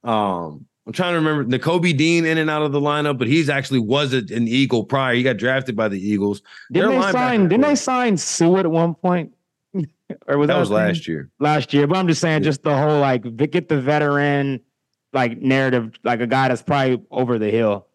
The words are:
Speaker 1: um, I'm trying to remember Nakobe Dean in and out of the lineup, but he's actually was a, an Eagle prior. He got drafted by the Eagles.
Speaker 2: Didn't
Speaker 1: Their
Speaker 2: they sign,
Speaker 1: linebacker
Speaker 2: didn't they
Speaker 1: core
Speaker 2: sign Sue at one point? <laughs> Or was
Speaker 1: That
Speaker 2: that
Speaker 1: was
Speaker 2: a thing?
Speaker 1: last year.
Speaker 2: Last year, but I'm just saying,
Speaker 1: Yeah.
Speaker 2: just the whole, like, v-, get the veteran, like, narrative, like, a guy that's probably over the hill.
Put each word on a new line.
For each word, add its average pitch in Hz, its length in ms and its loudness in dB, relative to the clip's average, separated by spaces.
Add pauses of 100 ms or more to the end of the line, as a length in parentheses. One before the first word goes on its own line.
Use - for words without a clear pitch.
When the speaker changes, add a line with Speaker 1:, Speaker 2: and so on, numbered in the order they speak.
Speaker 1:
um, 92 600 -4 (220)
I'm 110 60 -12
trying 175 200 -2
to 165 140 0
remember 147 180 -2 (120)
Nakobe 170 380 0
Dean 165 300 2
in 160 140 0
and 156 100 0
out 151 140 -2
of 147 80 -2
the 143 100 0
lineup, 147 380 0
but 117 80 0
he's 147 220 2
actually 135 300 -2
was 131 340 0
a, 131 40 0 (160)
an 117 140 -2
Eagle 123 360 0
prior. 131 300 0
He 123 100 2
got 123 140 0
drafted 127 380 -2
by 110 120 0
the 98 120 -4
Eagles. 101 420 -2 (300)
Speaker 2:
Didn't 196 200 2
Speaker 1:
Their 262 100 2
Speaker 2:
they 196 100 0
sign, 247 340 2
Speaker 1:
linebacker 160 40 2
Speaker 2:
didn't 220 120 4
they 294 80 4
Speaker 1:
core 285 60 2
Speaker 2:
sign 247 420 0
Sue 170 400 2
at 190 120 2
one 165 260 0
point? 180 360 -2 (420)
<laughs> 180 120 -4 (420)
Or 143 100 0
was 147 100 2
Speaker 1:
That 143 80 0
Speaker 2:
that - 40 2
Speaker 1:
was 104 100 0
Speaker 2:
a 101 60 0
thing? 90 120 2
Speaker 1:
last 85 200 -4
year. 76 220 -8 (100)
Speaker 2:
Last 147 340 0
year, 143 140 4
but 170 100 2
I'm 185 100 0
just 160 120 2
saying, 156 240 0
Speaker 1:
Yeah. 156 60 2
Speaker 2:
just 135 140 -4
the 147 140 2
whole, 151 220 2
like, 131 240 2
v-, 120 240 -2
get 165 220 -2
the 147 100 2
veteran, 143 800 0 (540)
like, 123 280 0
narrative, 131 600 0
like, 117 160 -2
a 120 80 -2
guy 131 220 0
that's 123 120 -2
probably 131 400 0 (100)
over 123 280 -2
the 107 100 0
hill. 107 460 0